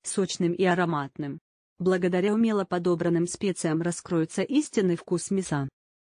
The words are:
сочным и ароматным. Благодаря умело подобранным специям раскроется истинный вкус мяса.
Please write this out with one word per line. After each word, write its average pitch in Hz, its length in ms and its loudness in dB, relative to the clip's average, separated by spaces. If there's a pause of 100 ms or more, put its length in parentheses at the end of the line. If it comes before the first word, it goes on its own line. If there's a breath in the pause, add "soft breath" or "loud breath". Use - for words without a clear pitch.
сочным 175 520 -2
и 175 100 0
ароматным. 160 720 0 (400)
Благодаря 180 560 2
умело 220 300 2
подобранным 175 640 0
специям 170 540 -2
раскроется 170 640 -2
истинный 214 520 0
вкус - 340 -4
мяса. 160 380 -2 (340)